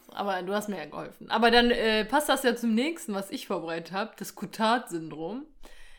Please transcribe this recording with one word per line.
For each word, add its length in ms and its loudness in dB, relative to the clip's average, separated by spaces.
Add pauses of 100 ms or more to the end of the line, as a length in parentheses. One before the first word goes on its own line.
(120)
Aber 300 -2
du 120 -4
hast 140 -2
mir 100 -4
ja 80 -8
geholfen. 440 -12
Aber 220 6
dann, 180 8
äh, 340 2
passt 240 2
das 140 4
ja 140 4
zum 180 0
nächsten, 400 0
was 160 -6
ich 160 -8
vorbereitet 460 -6
hab, 240 -4
das 180 -12
Cotard-Syndrom. 1120 -2 (540)